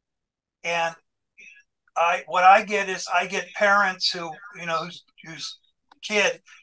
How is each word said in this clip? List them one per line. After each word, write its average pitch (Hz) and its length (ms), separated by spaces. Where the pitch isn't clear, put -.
And 170 300
I, 170 320
what 175 180
I 196 180
get 196 260
is 190 240
I 180 140
get 180 280
parents 196 560
who, 170 200
you 170 60
know, 165 200
whose, 175 200
whose 160 340
kid 196 380